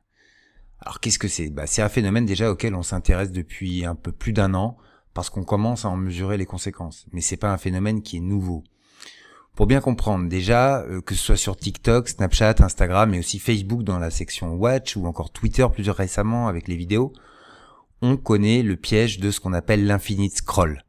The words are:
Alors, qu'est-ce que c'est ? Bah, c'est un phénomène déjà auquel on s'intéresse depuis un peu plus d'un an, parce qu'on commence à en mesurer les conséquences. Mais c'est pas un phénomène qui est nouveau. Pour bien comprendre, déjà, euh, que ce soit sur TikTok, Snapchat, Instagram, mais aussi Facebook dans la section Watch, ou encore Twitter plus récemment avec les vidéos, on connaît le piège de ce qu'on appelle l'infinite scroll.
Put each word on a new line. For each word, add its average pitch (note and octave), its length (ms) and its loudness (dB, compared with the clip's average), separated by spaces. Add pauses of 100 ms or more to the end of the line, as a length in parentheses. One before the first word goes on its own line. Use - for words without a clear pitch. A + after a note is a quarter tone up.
(840)
Alors, - 140 -14
qu'est-ce A2+ 180 -2
que G#2 120 -4
c'est ? D#2+ 200 -6
Bah, D2 160 -8
c'est - 160 -2
un G#2 60 2
phénomène G#2+ 380 0
déjà G#2 260 0
auquel G2 240 -4
on E2+ 80 -6
s'intéresse F#2+ 480 0
depuis F2+ 540 -6
un E2+ 100 -6
peu - 160 -10
plus - 220 -6
d'un G2 200 2
an, G#2 220 -2 (380)
parce F2 160 -8
qu'on F#2 160 -8
commence A2 400 -2
à - 20 -4
en F#2 80 -2
mesurer F#2 400 -4
les G2 100 -4
conséquences. F2 680 -10
Mais F2+ 80 -6
c'est - 160 -4
pas G2+ 160 -2
un F#2 40 -2
phénomène G2 440 -2
qui - 160 -10
est - 20 -6
nouveau. F2+ 460 -2 (920)
Pour G#2 100 4
bien C3 140 6
comprendre, G#2+ 480 0
déjà, A#2+ 540 2
euh, F2 180 -8
que F#2+ 160 -6
ce - 80 -2
soit G#2 140 6
sur F#2+ 180 -2
TikTok, A#2 540 0
Snapchat, G#2+ 500 2
Instagram, G2 520 4
mais F2 80 0
aussi F#2 200 -4
Facebook A2 440 0
dans F#2+ 140 0
la E2 120 -2
section E2+ 460 -6
Watch, A#2+ 420 0
ou F#2 80 -2
encore E2+ 260 -6
Twitter - 400 2
plus G#2 180 -2
récemment G#2+ 600 0
avec E2+ 180 -6
les F2 80 -4
vidéos, G#2 380 0 (880)
on B2 160 4
connaît A2 440 4
le G2+ 140 0
piège G#2+ 460 0
de G2+ 100 2
ce - 80 -6
qu'on F#2 140 -4
appelle G2+ 340 2
l'infinite G2+ 480 0
scroll. D#2+ 540 0